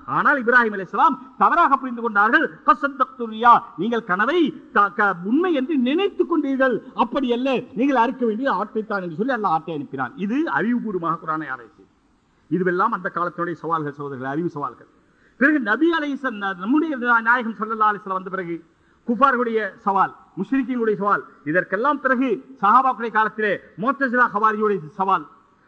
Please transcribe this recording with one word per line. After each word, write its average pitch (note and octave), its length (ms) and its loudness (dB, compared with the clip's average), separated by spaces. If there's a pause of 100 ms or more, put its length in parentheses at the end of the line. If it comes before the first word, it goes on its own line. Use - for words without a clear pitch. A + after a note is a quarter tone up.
ஆனால் A3 380 2
இப்ராஹிம் A#3 300 4
அலைஹிஸ்ஸலாம் G#3+ 440 2 (200)
தவறாக C4+ 380 4
புரிந்து B3 260 -8
கொண்டார்கள். A3+ 640 2
"கத் D4+ 160 4
சத்தக்து C4 440 -4
ருயா", A3 320 6 (180)
நீங்கள் A3+ 280 -2
கனவை A3+ 680 0
த-, G3+ 220 2
க-, G3+ 300 0
உண்மை D#4+ 300 2
என்று C4+ 240 -2
நினைத்துக் E4 560 0
கொண்டீர்கள், C4+ 440 0 (160)
அப்படி A#3+ 380 0
அல்ல, B3+ 300 0 (120)
நீங்கள் C4 220 2
அறுக்க B3 300 0
வேண்டிய A#3 260 -2
ஆட்டைத்தான் G3+ 500 -4
என்று E3+ 140 -8
சொல்லி A#3+ 160 -2
அல்லாஹ் G3+ 240 -2
ஆட்டை D#3+ 180 -6
அனுப்பினான். C3 420 -6
இது A3 280 -4
அறிவுபூர்வமாக F#3 760 -2
குர்ஆனை D#3 300 -6
ஆராய்ச்சி. A2+ 360 -14 (640)
இதுவெல்லாம் F#3 460 0
அந்த F3+ 180 -6
காலத்தினுடைய E3+ 380 -4
சவால்கள் D#3 400 -6
சகோதரர்கள், C#3 380 -8
அறிவு D#3+ 180 -4
சவால்கள். C#3+ 380 -10 (500)
பிறகு D4+ 240 2
நபி B3 320 2
அலைஹிஸ்ஸலாம், B3+ 640 -4
நம்முடைய C#4 400 0 (240)
நாயகம் A3+ 340 0
ஸல்லல்லாஹு G#3+ 360 0
அலைஹி G3+ 100 -4
வஸல்லம் F#3+ 200 -6
வந்த F#3 100 -10
பிறகு E3+ 340 -8 (440)
குஃபார்களுடைய A#3+ 500 2 (180)
சவால், F#3+ 380 0 (220)
முஷ்ரிக்கீன்களுடைய A3+ 600 -2
சவால், F#3+ 280 0 (200)
இதற்கெல்லாம் F#3+ 560 0
பிறகு C4 280 0 (320)
சஹாபாக்களுடைய A#3 500 2
காலத்திலே G#3+ 500 0 (180)
முஅத்தசிலா, B3 560 0
ஹவாரிஜியுடைய G#3+ 520 2
சவால். F#3 400 -2 (420)